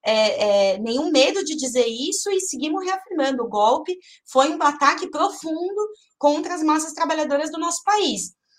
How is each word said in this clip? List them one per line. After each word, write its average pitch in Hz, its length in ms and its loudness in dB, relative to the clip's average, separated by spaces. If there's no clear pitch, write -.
é, 208 680 2
é, 196 60 -2
nenhum 247 300 -2
medo 294 360 4
de 311 100 -6
dizer 247 320 0
isso 262 420 -4
e 381 120 0
seguimos 311 420 -6
reafirmando, 311 580 -2
o 226 60 -4
golpe 247 500 2
foi 269 240 2
um - 120 -4
ataque 294 480 2
profundo 359 800 -4
contra 302 340 2
as 311 80 -4
massas 311 320 0
trabalhadoras 311 560 0
do 311 80 -8
nosso 339 280 -4
país. 330 480 0